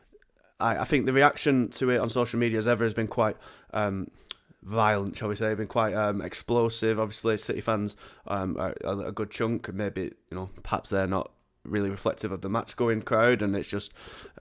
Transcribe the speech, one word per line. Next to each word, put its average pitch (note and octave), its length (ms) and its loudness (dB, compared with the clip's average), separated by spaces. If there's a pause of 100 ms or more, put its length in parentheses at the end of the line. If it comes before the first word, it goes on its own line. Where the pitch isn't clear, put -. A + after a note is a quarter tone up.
(580)
I, A2+ 200 2
I - 60 -2
think B2+ 220 2
the C3 60 2
reaction C#3 580 4
to B2+ 200 0
it A#2+ 80 4
on A2+ 120 0
social A#2+ 300 0
media A2+ 180 2
as A2 80 0
ever A#2 160 4
has A2 120 0
been A2 140 -2
quite, G#2+ 280 0 (360)
um, G2 380 -2 (520)
violent, G#2 540 2
shall G#2+ 120 -4
we G#2 80 -2
say, A2 180 0
been G#2 120 -4
quite, A2 280 0
um, G#2 260 2
explosive. A2+ 800 0
Obviously, A2 400 0
City - 220 -4
fans, G#2 360 -2 (300)
um, F#2+ 320 -2
are, E2+ 160 -2 (100)
are G2 220 -4
a G2 60 -6
good G#2 180 -6
chunk, A2+ 380 -2
and F#2+ 100 -8
maybe, G2 240 -4 (280)
you F2+ 60 -8
know, F#2 140 -8 (120)
perhaps - 280 -4
they're F#2+ 160 2
not F#2 260 -2 (320)
really G2+ 260 0
reflective G2 420 -4
of F2 80 -6
the G2 80 -6
match-going A2+ 540 0
crowd, A#2 400 4
and G2+ 120 2
it's F#2+ 140 -4
just, - 240 -6 (480)